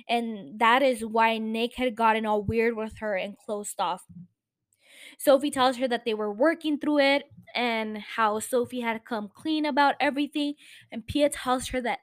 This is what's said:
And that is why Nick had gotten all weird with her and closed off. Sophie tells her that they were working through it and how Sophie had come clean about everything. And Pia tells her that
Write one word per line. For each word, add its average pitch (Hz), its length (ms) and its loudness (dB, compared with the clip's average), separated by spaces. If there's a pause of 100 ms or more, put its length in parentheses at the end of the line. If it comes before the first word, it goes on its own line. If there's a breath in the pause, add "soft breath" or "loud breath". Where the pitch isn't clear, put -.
And 214 520 -4
that 240 240 6
is 247 200 2
why 226 340 2
Nick 220 380 -4
had 254 200 -2
gotten 220 300 2
all 214 180 0
weird 226 320 0
with 220 240 -8
her 214 160 -4
and 185 220 -6
closed 208 420 -8
off. 180 240 -2 (1120 loud breath)
Sophie 277 340 4
tells 254 260 2
her 262 100 -2
that 233 180 -2
they 226 80 0
were 214 200 -4
working 311 460 0
through 294 200 2
it 277 240 4 (300)
and 226 440 -2
how 214 420 0
Sophie 240 420 -2
had 226 240 -4
come 208 280 -6
clean 311 320 -2
about 285 340 4
everything. 294 540 0 (380 loud breath)
And 226 140 -10
Pia 285 240 2
tells 254 400 -2
her 254 120 -4
that 233 220 -4